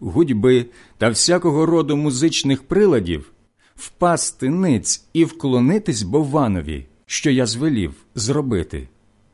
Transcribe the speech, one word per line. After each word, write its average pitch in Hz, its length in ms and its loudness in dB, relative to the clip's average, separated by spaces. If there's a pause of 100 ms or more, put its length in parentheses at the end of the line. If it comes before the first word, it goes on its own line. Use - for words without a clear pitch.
гудьби 120 680 2 (320)
та 107 100 2
всякого 160 580 0
роду 156 300 0
музичних 143 680 0
приладів, 117 720 0 (440)
впасти - 760 -2
ниць 160 600 -2
і 165 120 2
вклонитись 139 760 0
Бовванові, 98 840 -2 (200)
що - 240 -2
я 127 160 2
звелів 110 480 -2 (200)
зробити, 110 760 -4 (460)